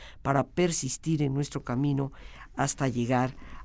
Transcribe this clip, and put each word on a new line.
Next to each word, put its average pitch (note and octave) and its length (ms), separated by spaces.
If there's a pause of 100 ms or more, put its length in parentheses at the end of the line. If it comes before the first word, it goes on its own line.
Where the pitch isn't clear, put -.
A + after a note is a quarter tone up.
(240)
para C3+ 240
persistir D#3+ 720
en C3+ 140
nuestro C#3+ 280
camino C3+ 480 (440)
hasta C#3 320
llegar B2 500 (280)